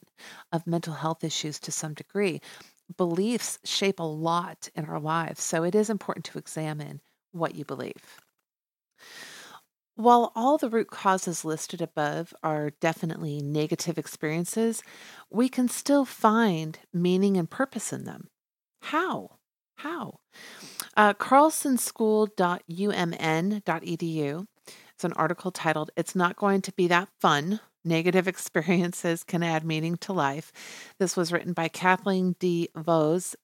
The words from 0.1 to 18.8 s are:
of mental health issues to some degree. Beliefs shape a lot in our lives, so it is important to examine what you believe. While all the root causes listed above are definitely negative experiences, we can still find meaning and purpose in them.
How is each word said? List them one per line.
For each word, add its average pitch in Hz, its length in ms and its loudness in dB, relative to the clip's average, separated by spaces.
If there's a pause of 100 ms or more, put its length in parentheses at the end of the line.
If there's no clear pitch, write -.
of 165 140 -2
mental 165 300 -2
health 156 280 -4
issues 151 360 -6
to - 120 -10
some 156 220 -6
degree. 175 480 -4 (540)
Beliefs 190 720 0
shape - 340 -2
a 170 40 -4
lot 165 680 -2
in 156 120 -6
our 160 160 -6
lives, 156 420 -4
so 165 200 0
it 175 120 2
is 214 140 4
important - 380 -4
to - 100 -12
examine 151 640 -10 (320)
what 165 200 -4
you 151 120 -10
believe. - 560 -12 (1700)
While 240 420 6
all 262 200 4
the 277 120 0
root 226 200 0
causes 190 540 0
listed 160 380 -6
above 156 600 -4
are 151 280 -2 (100)
definitely 160 600 -2
negative 151 560 -2
experiences, 175 840 -2 (460)
we 247 200 2
can 254 180 0
still 277 380 2
find 202 760 2 (140)
meaning 185 420 4
and 170 140 2
purpose - 420 -4
in 135 140 -8
them. - 240 -14 (540)